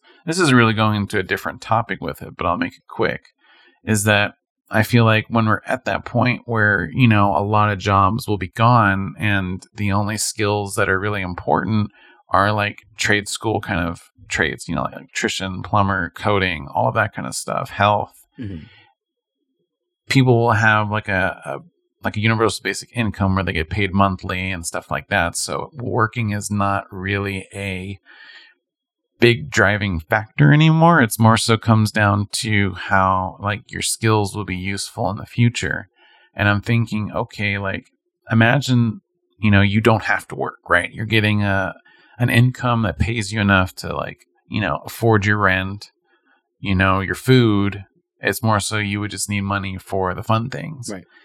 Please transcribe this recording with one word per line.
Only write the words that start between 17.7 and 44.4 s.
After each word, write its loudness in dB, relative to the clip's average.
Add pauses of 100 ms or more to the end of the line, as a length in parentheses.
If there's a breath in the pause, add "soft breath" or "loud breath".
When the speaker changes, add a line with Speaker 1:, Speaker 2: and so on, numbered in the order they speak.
Speaker 2:
Mm-hmm. -12 (1400 loud breath)
Speaker 1:
People 4
will 2
have, 2
like, -4
a, -2
a, -10 (460)
like, -6
a -4
universal 0
basic -8
income 0
where 0
they -4
get -4
paid -2
monthly 0
and -8
stuff -10
like -8
that. 0
So -6
working -2
is -6
not -2
really -6
a -10 (1200 loud breath)
big 2
driving 0
factor 2
anymore. 6
It's 0
more 6
so 2
comes 2
down 2
to -2
how, 0
like, -6
your -8
skills 0
will -6
be -6
useful -6
in -6
the -14
future. -2 (440 soft breath)
And 0
I'm 0
thinking, -2
okay, -6
like, -6 (460)
imagine, 2 (360)
you 2
know, 8
you 4
don't 2
have -2
to -10
work, -8 (100)
right? 0
You're -8
getting 2
a, -2 (420 soft breath)
an 0
income 2
that -2
pays -2
you -4
enough 4
to, -8
like, -8 (240)